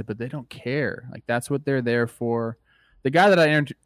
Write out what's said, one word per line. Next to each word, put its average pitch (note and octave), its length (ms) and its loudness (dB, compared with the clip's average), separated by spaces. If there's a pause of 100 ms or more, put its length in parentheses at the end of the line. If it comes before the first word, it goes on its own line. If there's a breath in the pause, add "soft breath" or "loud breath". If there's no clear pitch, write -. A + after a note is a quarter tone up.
but G#2+ 120 -6
they A#2+ 100 -8
don't B2+ 200 -12
care. B2 640 -6
Like, - 160 -18
that's A#2+ 240 -4
what C#3 140 -2
they're C3+ 180 0
there A#2+ 240 2
for. A#2 500 -4 (460 soft breath)
The C3+ 80 0
guy F3 180 6
that F#3+ 120 6
I D#3 80 6
int-, D3+ 240 0 (140)